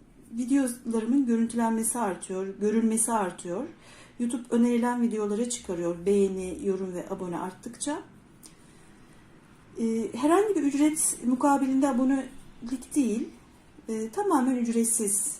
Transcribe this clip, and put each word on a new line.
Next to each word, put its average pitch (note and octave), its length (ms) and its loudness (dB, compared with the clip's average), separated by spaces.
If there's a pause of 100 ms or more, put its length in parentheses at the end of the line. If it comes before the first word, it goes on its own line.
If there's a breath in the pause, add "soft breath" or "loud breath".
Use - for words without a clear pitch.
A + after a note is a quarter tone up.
(320)
videolarımın A#3+ 960 0
görüntülenmesi A3+ 720 0
artıyor, F#3+ 480 -4 (140)
görülmesi A3 500 2
artıyor. F#3 520 -2 (560 loud breath)
YouTube A#3+ 360 -4
önerilen A#3+ 460 2
videolara G#3+ 480 0
çıkarıyor F3 560 -4
beğeni, F#3+ 580 2
yorum F#3+ 300 -2
ve F3 160 -8
abone F#3 300 -6
arttıkça. C#4+ 600 -8 (1800 loud breath)
Ee, A3+ 340 0
herhangi F4+ 420 4
bir D4+ 80 0
ücret D4 600 2
mukabilinde C4+ 640 4
abonelik C4 1080 -2
değil. B3 340 0 (600)
Ee, A3 200 -4
tamamen C#4 460 2
ücretsiz A3+ 840 0